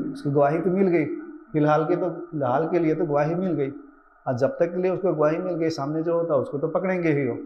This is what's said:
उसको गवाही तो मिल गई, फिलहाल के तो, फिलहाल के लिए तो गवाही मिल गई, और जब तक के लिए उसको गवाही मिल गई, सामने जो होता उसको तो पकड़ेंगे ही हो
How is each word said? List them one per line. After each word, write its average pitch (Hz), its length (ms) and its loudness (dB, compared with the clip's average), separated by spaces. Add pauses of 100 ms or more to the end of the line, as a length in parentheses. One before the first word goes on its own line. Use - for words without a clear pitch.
(120)
उसको - 180 -4
गवाही 143 300 4
तो 185 100 0
मिल 190 180 4
गई, 170 160 4 (480)
फिलहाल 151 320 4
के 175 120 2
तो, 175 140 -2
फिलहाल 147 580 -2
के 180 100 0
लिए 156 160 2
तो 165 120 -2
गवाही 147 280 0
मिल 180 180 -2
गई, 143 180 -2 (560)
और 131 80 0
जब 131 240 0
तक 170 120 2
के 185 60 -6
लिए 180 140 0
उसको 180 240 0
गवाही 151 240 2
मिल 180 160 -4
गई, 160 160 0
सामने 156 320 -4
जो 170 120 0
होता 165 200 0
उसको 139 240 0
तो 151 100 -2
पकड़ेंगे 175 440 0
ही 139 160 0
हो 117 180 -4